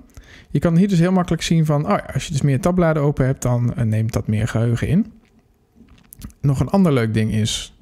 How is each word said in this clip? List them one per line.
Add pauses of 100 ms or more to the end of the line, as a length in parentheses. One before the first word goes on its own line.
(500)
Je
kan
hier
dus
heel
makkelijk
zien
van,
oh
ja,
als
je
dus
meer
tabbladen
open
hebt,
dan,
eh,
neemt
dat
meer
geheugen
in. (1300)
Nog
een
ander
leuk
ding
is